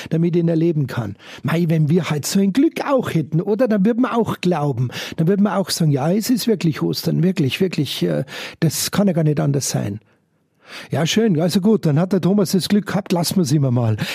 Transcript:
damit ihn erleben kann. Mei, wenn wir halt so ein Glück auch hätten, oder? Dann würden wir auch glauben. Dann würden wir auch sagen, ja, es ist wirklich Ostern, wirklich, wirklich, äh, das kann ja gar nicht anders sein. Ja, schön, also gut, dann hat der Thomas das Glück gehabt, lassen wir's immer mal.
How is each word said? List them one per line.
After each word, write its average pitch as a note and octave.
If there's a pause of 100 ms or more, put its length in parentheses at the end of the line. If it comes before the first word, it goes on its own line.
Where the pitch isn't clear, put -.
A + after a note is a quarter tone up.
(100)
damit E3
ihn E3+
erleben D#3+
kann. G#2 (260)
Mei, E3+
wenn D#3
wir E3+
halt D3+
so -
ein G3
Glück D4+
auch C4
hätten, D#3+
oder? G#3
Dann G#3
würden A#3
wir A#3+
auch G3+
glauben. C#3+ (260)
Dann D#3+
würden G3
wir G3
auch G3
sagen, D#3
ja, C#3
es G3+
ist A#3+
wirklich E3+
Ostern, D#3+
wirklich, E3+
wirklich, E3
äh, D3+ (360)
das -
kann G3+
ja F#3
gar D#3+
nicht D3+
anders C#3+
sein. A2+ (880)
Ja, C#3+
schön, G#3
also F3+
gut, G#3
dann D3
hat F#3
der F#3+
Thomas F#3+
das F#3
Glück G#3
gehabt, -
lassen F3
wir's D#3
immer C#3
mal. A#2 (180)